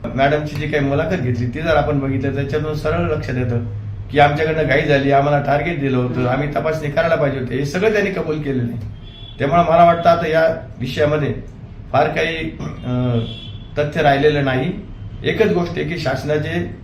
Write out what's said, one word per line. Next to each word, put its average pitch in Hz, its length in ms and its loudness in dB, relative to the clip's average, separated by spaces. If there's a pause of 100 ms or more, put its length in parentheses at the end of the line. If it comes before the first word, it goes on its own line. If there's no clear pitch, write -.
(140)
मॅडमची 147 400 2
जी 151 120 -4
काही 147 160 0
मुलाखत 143 380 0
घेतली, 123 260 -2
ती 135 140 -6
जर 151 140 2
आपण 143 240 2
बघितलं, 135 360 -2
त्याच्यातून 147 380 -2
सरळ 156 260 0
लक्षात 151 380 -2
येतं 123 220 0 (520)
की 143 80 4
आमच्याकडनं 151 480 4
घाई 135 140 4
झाली, 139 300 2
आम्हाला 143 300 4
टार्गेट 147 380 0
दिलं 131 180 0
होतं, 123 300 0
आम्ही 139 280 0
तपासणी 156 360 -2
करायला 165 240 2
पाहिजे 135 240 0
होती, 127 180 -4
हे 143 80 0
सगळं 196 280 0
त्यांनी 202 160 0
कबूल 160 320 -4
केलेलं 127 300 -2
आहे. 120 100 -8 (580)
त्यामुळे 156 320 2
मला 170 120 8
वाटतं 170 260 6
आता 170 180 4
या 160 200 4 (320)
विषयामध्ये 147 540 0 (580)
फार 143 160 4
काही, 160 520 -4
अ, 123 600 -2 (600)
तथ्य 151 220 0
राहिलेलं 143 440 4
नाही. 131 260 0 (520)
एकच 175 280 2
गोष्ट 175 260 0
आहे 147 60 -2
की 151 160 -4
शासनाचे 151 840 -2